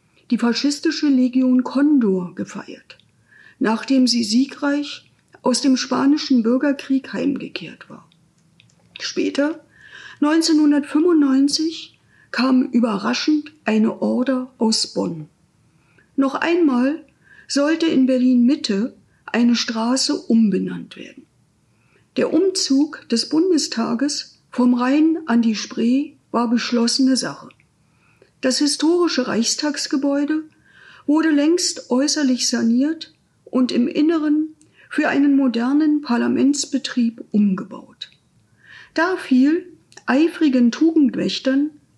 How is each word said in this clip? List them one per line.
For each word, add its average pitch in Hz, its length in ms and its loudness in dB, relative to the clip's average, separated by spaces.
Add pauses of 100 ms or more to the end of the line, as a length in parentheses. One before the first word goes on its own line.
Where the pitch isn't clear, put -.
(320)
die 233 80 0
faschistische 285 680 -2
Legion 254 560 2
Condor 233 720 2
gefeiert, - 640 -14 (600)
nachdem 247 480 2
sie 240 160 0
siegreich 285 880 -4 (320)
aus 240 180 0
dem 262 160 2
Spanischen 262 640 0
Bürgerkrieg 269 720 -2
heimgekehrt - 800 -8
war. - 180 -20 (920)
Später, 285 640 -4 (560)
neunzehnhundertfünfundneunzig, 302 1800 0 (320)
kam 254 400 2
überraschend 240 800 -2 (120)
eine 220 360 0
Order 254 560 -2
aus - 380 -2
Bonn. 170 340 -6 (840)
Noch 269 180 0
einmal 302 720 0 (420)
sollte 320 380 0
in 262 220 2
Berlin-Mitte 254 880 2 (320)
eine 240 280 2
Straße 240 600 -2
umbenannt 190 840 0
werden. - 300 -20 (880)
Der - 160 0
Umzug 311 760 0
des 226 200 -2
Bundestages 285 1000 -2 (180)
vom 247 240 2
Rhein 294 520 0
an 233 160 2
die 226 140 0
Spree 247 580 -2 (180)
war 233 180 -2
beschlossene 240 680 0
Sache. - 320 -8 (920)
Das 254 200 -2
historische 302 680 0
Reichstagsgebäude 285 1160 -2 (640)
wurde 311 240 2
längst 311 640 0
äußerlich 262 560 0
saniert 247 640 -2 (300)
und 254 300 -2
im 240 160 0
Inneren 302 640 0 (340)
für 294 200 -2
einen 277 260 2
modernen 277 640 2
Parlamentsbetrieb 240 1300 -2
umgebaut. - 800 -2 (800)
Da 349 240 0
fiel 294 560 2 (320)
eifrigen 254 640 2
Tugendwächtern 285 1000 0 (260)